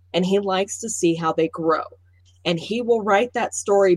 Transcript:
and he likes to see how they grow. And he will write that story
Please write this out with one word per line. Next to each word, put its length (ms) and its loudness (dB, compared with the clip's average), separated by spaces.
and 100 0
he 140 2
likes 420 -2
to 80 -8
see 260 0
how 200 -2
they 140 0
grow. 340 -2
And 120 0
he 220 -6
will 220 0
write 320 2
that 200 -4
story 420 4